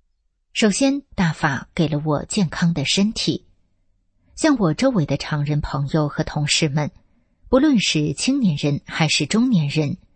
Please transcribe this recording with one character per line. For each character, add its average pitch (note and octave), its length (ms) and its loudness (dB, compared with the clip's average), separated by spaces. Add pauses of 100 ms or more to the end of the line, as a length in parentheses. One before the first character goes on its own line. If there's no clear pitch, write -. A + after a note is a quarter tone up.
(540)
首 G#3+ 160 2
先， C4+ 320 0 (120)
大 E3 200 0
法 C3+ 400 -4
给 D#3+ 120 0
了 D3+ 160 -2
我 D3+ 220 -2
健 F#3+ 240 -2
康 E3+ 240 0
的 - 140 -2
身 G3+ 260 0
体。 - 340 -4 (920)
像 D4+ 200 2
我 D#3+ 180 2
周 C4+ 160 2
围 F3 160 0
的 C#3 100 -2
常 D3 280 -4
人 D3 160 0
朋 C#3 300 -4
友 D3+ 180 2
和 D3+ 160 -4
同 D3 240 -4
事 - 200 0
们， D3 220 -2 (580)
不 C4 120 4
论 C#4+ 180 4
是 D3+ 360 0
青 C4+ 260 0
年 F3 160 2
人 C#3+ 280 0
还 - 220 -2
是 D3 200 0
中 A#3+ 220 2
年 E3 200 2
人， D3 300 -2 (180)